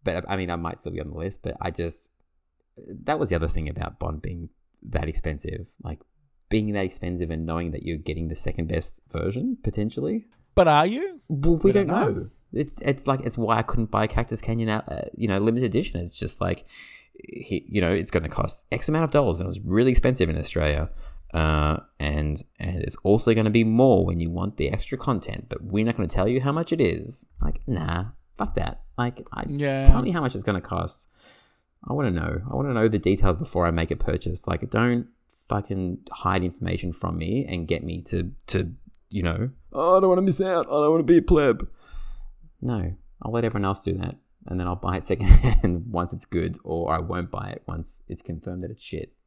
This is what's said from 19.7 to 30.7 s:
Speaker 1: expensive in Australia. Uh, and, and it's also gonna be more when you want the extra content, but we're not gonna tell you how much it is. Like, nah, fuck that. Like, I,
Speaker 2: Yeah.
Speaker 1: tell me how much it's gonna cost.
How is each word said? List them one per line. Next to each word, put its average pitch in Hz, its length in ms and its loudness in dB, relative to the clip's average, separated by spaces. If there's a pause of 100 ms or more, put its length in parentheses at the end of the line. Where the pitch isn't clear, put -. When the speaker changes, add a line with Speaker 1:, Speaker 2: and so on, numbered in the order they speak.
Speaker 1:
expensive 120 380 6
in 80 100 0
Australia. 76 500 0 (460)
Uh, 78 440 2 (200)
and, 73 460 -2 (160)
and 87 240 -4
it's - 180 -6
also 110 320 6
gonna 110 160 4
be 113 140 4
more 110 420 6
when 87 140 -2
you 82 100 -2
want 87 260 -4
the 71 140 0
extra - 260 -4
content, - 520 -4
but - 160 -10
we're 104 200 0
not 117 120 0
gonna 98 100 -2
tell 95 220 0
you 127 120 2
how 139 120 -2
much 165 200 -2
it 165 80 0
is. - 460 -2 (160)
Like, - 240 0
nah, 90 440 -2 (260)
fuck - 180 -4
that. - 280 -4 (160)
Like, 123 360 -4
I, - 120 -6
Speaker 2:
Yeah. 139 380 -2
Speaker 1:
tell - 160 10
me - 100 -2
how 175 120 0
much 127 120 0
it's 98 100 -6
gonna 95 180 -2
cost. - 460 -6 (800)